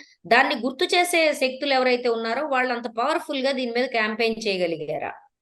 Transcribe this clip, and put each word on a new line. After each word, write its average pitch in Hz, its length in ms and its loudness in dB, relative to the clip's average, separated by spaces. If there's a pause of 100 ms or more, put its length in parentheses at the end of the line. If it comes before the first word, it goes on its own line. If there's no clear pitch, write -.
(280)
దాన్ని 277 280 4
గుర్తు 254 300 -2
చేసే 349 480 4
శక్తులు 262 400 -2
ఎవరైతే 247 360 2
ఉన్నారో 226 380 -2
వాళ్ళు 254 260 0
అంత 233 140 -6
పవర్ఫుల్ 269 580 -2
గా 269 60 2
దీని 254 200 -2
మీద 240 140 0
క్యాంపెయిన్ 220 640 -2
చేయగలిగారా? 165 680 -2 (280)